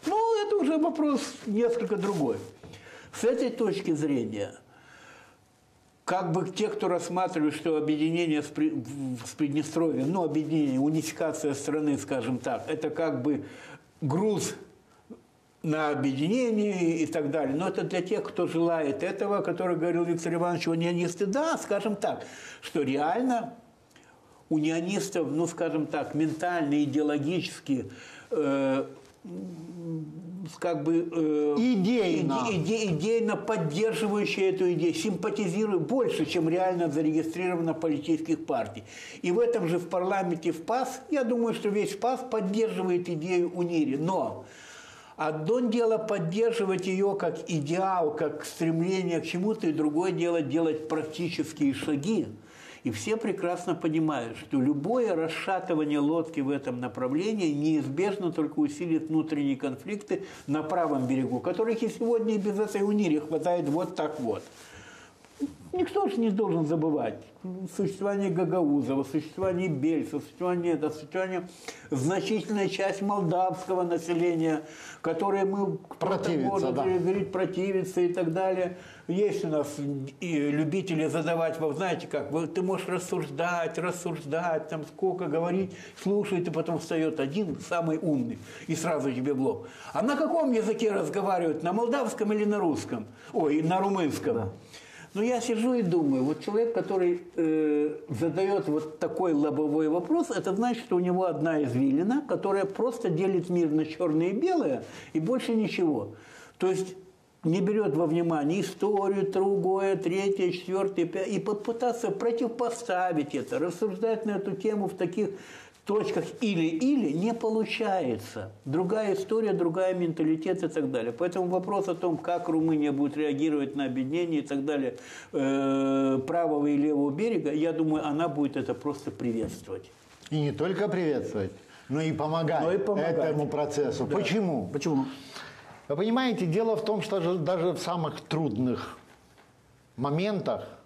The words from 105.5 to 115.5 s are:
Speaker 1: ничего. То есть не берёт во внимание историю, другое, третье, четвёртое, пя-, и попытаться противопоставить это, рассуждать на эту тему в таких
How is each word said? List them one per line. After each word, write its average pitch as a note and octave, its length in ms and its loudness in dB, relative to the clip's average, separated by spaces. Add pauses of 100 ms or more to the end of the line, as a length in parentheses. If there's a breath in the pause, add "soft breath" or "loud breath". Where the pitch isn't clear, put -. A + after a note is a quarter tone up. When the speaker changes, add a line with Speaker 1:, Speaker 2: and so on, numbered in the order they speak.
Speaker 1:
ничего. D#3 600 2 (420 loud breath)
То F#3 140 2
есть F#3 240 -2 (500)
не E3+ 160 2
берёт G#3 340 4
во D#3+ 120 4
внимание E3 560 2
историю, G3 680 2
другое, F#3+ 640 2
третье, F#3+ 540 2
четвёртое, F#3+ 540 0
пя-, F#3 220 -2
и G3+ 120 0
попытаться A3+ 720 -2
противопоставить A3 1200 0
это, A#2+ 240 -2
рассуждать G3+ 640 0
на G#3 120 0
эту F#3+ 160 -2
тему G#3 360 0
в - 60 -6
таких F#3 340 -2 (560 loud breath)